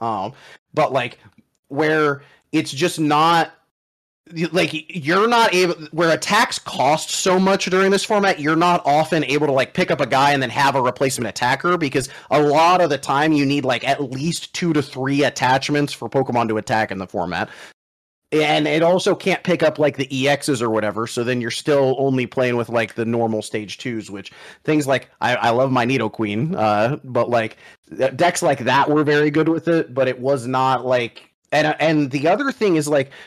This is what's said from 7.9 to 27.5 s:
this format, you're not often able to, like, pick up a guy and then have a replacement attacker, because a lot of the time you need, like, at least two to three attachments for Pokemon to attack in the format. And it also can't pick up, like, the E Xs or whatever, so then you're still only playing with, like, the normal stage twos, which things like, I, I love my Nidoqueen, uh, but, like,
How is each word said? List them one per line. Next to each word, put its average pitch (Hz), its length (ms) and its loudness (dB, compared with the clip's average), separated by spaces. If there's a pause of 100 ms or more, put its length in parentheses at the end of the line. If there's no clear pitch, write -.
this 196 120 0
format, 196 360 0
you're 151 160 0
not 175 280 2
often 151 380 2
able 147 240 0
to, 143 60 0
like, 131 220 0
pick 180 180 0
up 151 80 0
a 143 60 0
guy 135 260 4
and 139 100 0
then 120 80 -4
have 139 240 2
a 135 80 2
replacement 123 460 0
attacker, 139 500 0
because 139 300 -2 (240)
a 151 100 4
lot 160 380 4
of 170 100 2
the 139 80 0
time 147 340 0
you 143 140 2
need, 139 180 0
like, 123 220 -2
at 135 240 -2
least 139 440 -6
two 170 180 -2
to 151 100 2
three 139 400 -2
attachments 135 680 0
for - 160 -10
Pokemon 120 400 0
to 110 80 -2
attack 110 340 -2
in 95 80 -8
the 92 80 -8
format. 90 420 -4 (840)
And 151 380 2
it 151 140 0
also 180 320 2
can't 175 280 -2
pick 165 200 0
up, 147 160 2
like, 143 180 2
the 135 180 -4
E 131 120 -2
Xs 139 340 0
or 120 80 0
whatever, 107 380 -2
so 120 180 -6
then 123 160 -2
you're 117 100 -6
still 135 480 2
only 131 280 0
playing 123 320 0
with, 117 100 -4
like, 117 260 -2
the 117 120 -4
normal 113 340 -2
stage 104 380 -10
twos, 110 320 -10
which 98 220 -14 (320)
things 151 220 0
like, 131 220 -2 (140)
I, 123 140 0
I 113 120 0
love 127 240 2
my 123 140 2
Nidoqueen, 117 680 -2
uh, 110 500 0
but, 120 260 -2
like, 113 260 -2 (400)